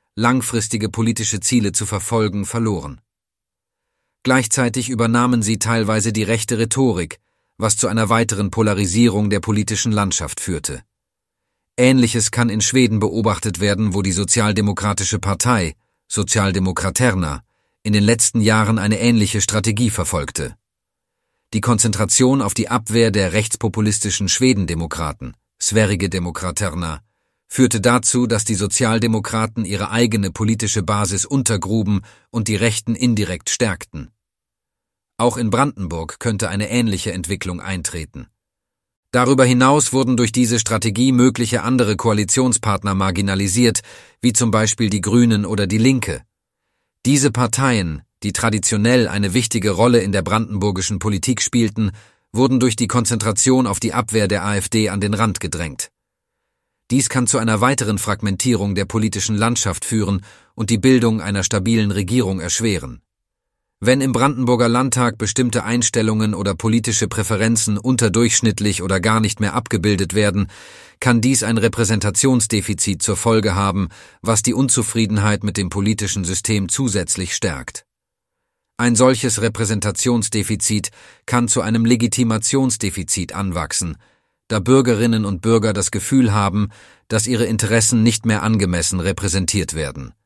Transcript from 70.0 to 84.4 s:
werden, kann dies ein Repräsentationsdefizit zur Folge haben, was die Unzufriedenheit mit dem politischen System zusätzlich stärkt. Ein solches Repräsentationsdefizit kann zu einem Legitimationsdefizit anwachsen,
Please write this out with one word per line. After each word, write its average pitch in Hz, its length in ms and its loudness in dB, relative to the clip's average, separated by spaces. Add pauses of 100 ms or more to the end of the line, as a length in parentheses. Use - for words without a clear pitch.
werden, 101 360 2 (520)
kann 120 220 2
dies 127 200 2
ein 113 140 0
Repräsentationsdefizit 107 1400 0
zur 104 160 -2
Folge 110 380 2
haben, 98 340 0 (320)
was 110 220 0
die 131 100 2
Unzufriedenheit 107 920 0
mit 101 140 -2
dem 95 140 -4
politischen 101 540 -2
System 98 440 -2
zusätzlich 95 640 -2
stärkt. 71 520 -6 (880)
Ein 120 200 2
solches 123 460 2
Repräsentationsdefizit 107 1500 -2 (360)
kann 120 220 2
zu 123 120 0
einem 113 240 0
Legitimationsdefizit 113 1500 0
anwachsen, 87 640 -4 (500)